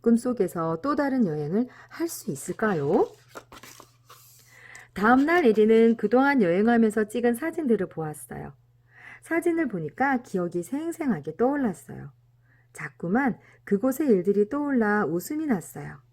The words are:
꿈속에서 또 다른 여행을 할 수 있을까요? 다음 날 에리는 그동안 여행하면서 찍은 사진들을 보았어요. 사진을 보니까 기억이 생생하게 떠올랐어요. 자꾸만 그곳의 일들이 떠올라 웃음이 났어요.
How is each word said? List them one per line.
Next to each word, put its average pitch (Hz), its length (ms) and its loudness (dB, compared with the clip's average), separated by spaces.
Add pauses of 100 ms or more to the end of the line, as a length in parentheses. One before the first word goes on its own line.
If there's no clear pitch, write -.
꿈속에서 185 800 0
또 285 140 -2
다른 269 300 0
여행을 160 420 -2 (220)
할 339 180 -6
수 - 240 -10
있을까요? 180 800 -2 (1800)
다음 247 320 4
날 330 200 2
에리는 220 520 6
그동안 262 440 2
여행하면서 214 680 2
찍은 240 260 0
사진들을 247 540 -2
보았어요. 147 640 -12 (680)
사진을 330 460 -2
보니까 240 560 -2
기억이 175 400 -4
생생하게 277 760 -6
떠올랐어요. 202 760 -4 (600)
자꾸만 180 640 -4 (260)
그곳의 262 440 0
일들이 202 420 2
떠올라 233 560 0
웃음이 294 400 -4
났어요. 156 560 -6 (120)